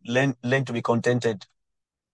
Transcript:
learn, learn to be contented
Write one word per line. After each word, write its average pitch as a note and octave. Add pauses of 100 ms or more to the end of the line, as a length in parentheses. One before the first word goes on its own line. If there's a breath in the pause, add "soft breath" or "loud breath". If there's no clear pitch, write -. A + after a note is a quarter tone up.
learn, B2+
learn C3
to B2
be A#2
contented A#2 (680)